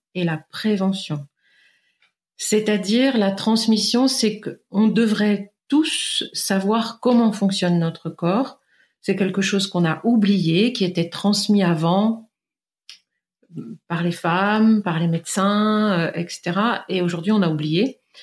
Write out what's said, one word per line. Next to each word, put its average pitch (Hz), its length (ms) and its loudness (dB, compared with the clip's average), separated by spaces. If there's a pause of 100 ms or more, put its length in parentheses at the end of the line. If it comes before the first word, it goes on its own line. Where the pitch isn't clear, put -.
(160)
et 180 80 -2
la 165 140 -2 (120)
prévention. 190 800 -4 (1080)
C'est-à-dire, 214 800 0
la 196 140 2
transmission, 220 760 0
c'est 214 320 -2
que - 220 -12 (100)
on 214 160 2
devrait 208 640 0 (140)
tous - 560 0 (100)
savoir 208 680 -2
comment 233 320 4
fonctionne 185 480 0
notre 165 300 -4
corps. 196 500 -2 (420)
C'est 196 140 -2
quelque 190 260 0
chose 190 260 -2
qu'on 175 180 0
a 160 180 -2
oublié, 202 720 2
qui 202 120 -4
était 175 240 -2
transmis 202 540 0
avant 175 640 0 (1600)
par 170 160 -4
les 175 80 0
femmes, 208 680 2
par 165 180 -2
les 170 80 0
médecins, 208 920 0
euh, 165 160 -2
et 175 120 -6
cetera. 202 640 -4
Et 185 120 -2
aujourd'hui, 175 300 -2
on 214 100 4
a 170 80 2
oublié. 156 500 -2 (240)